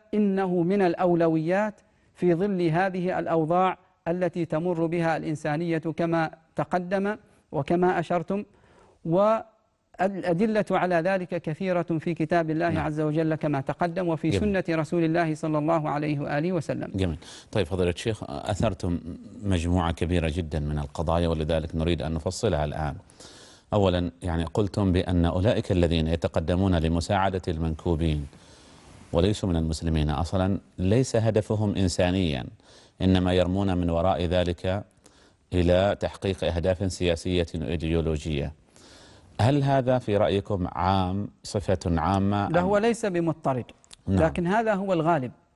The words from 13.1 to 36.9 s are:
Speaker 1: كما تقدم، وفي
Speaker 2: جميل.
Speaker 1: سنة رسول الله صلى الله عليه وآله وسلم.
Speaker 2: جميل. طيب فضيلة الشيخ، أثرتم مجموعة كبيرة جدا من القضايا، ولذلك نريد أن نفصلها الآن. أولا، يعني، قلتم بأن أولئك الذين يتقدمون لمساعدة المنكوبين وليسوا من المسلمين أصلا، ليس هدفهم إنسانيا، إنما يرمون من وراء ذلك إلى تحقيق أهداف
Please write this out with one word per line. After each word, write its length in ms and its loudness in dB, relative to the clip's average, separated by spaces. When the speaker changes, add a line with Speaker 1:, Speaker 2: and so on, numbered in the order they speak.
Speaker 1:
كما 260 -2
تقدم، 480 -2
وفي 220 0
Speaker 2:
جميل. 100 2
Speaker 1:
سنة 120 -2
رسول 280 0
الله 300 2
صلى 240 -2
الله 300 0
عليه 320 -2
وآله 320 -2
وسلم. 420 -4
Speaker 2:
جميل. 240 0
طيب 140 0
فضيلة 240 0
الشيخ، 400 -4
أثرتم 680 -2
مجموعة 500 2
كبيرة 420 0
جدا 260 -4
من 180 -2
القضايا، 500 0
ولذلك 460 -2
نريد 280 0
أن 120 -4
نفصلها 500 -2
الآن. 300 -4
أولا، 380 2
يعني، 220 -2
قلتم 480 0
بأن 320 2
أولئك 480 2
الذين 340 2
يتقدمون 680 0
لمساعدة 760 0
المنكوبين 800 -2
وليسوا 360 2
من 80 0
المسلمين 540 0
أصلا، 480 -2
ليس 380 2
هدفهم 580 0
إنسانيا، 720 0
إنما 300 4
يرمون 440 2
من 140 0
وراء 340 0
ذلك 600 -2
إلى 480 4
تحقيق 440 -4
أهداف 480 0